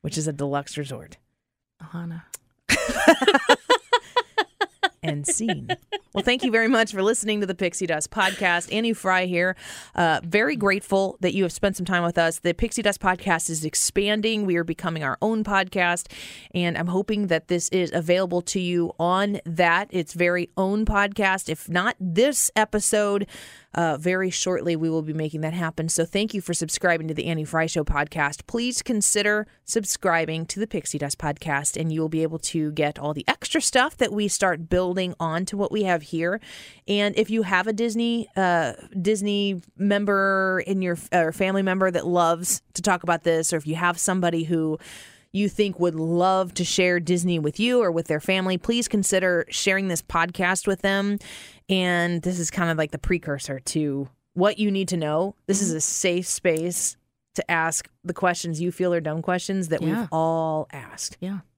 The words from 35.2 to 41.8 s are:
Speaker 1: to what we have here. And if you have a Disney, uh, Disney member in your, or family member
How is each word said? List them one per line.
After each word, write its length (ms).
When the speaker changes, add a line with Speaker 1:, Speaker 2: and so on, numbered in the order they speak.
Speaker 1:
to 120
what 160
we 100
have 200
here. 360
And 300
if 120
you 120
have 260
a 60
Disney, 640
uh, 360
Disney 600
member 880
in 160
your, 160
or 220
family 300
member 280